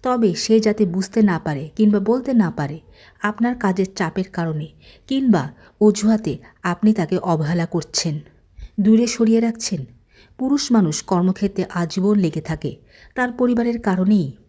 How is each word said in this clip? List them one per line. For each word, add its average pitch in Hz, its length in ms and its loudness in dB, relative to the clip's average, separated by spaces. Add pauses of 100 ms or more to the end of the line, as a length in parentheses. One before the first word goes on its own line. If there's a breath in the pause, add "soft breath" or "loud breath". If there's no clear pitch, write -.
তবে 233 320 0
সে 220 240 2
যাতে 214 260 2
বুঝতে 190 360 -2
না 185 180 2
পারে 156 360 -6
কিংবা 214 240 4
বলতে 247 340 -2
না 202 180 4
পারে 147 280 -6 (420 soft breath)
আপনার 226 340 -2
কাজের 196 300 0 (100)
চাপের 185 340 -4
কারণে 160 380 -4 (400 soft breath)
কিংবা 233 440 2 (300 soft breath)
অজুহাতে 208 560 2 (260 soft breath)
আপনি 180 300 2
তাকে 185 240 0
অবহেলা 165 480 -2
করছেন, 156 540 -4 (600 soft breath)
দূরে 220 280 4
সরিয়ে 226 320 2
রাখছেন। 226 460 -4 (520 soft breath)
পুরুষ 269 340 -2
মানুষ 185 320 2
কর্মক্ষেত্রে 185 720 0
আজীবন 185 420 0
লেগে 165 260 0
থাকে 156 340 -6 (400 soft breath)
তার 247 160 -2
পরিবারের 240 500 0
কারণেই। 185 520 2 (160)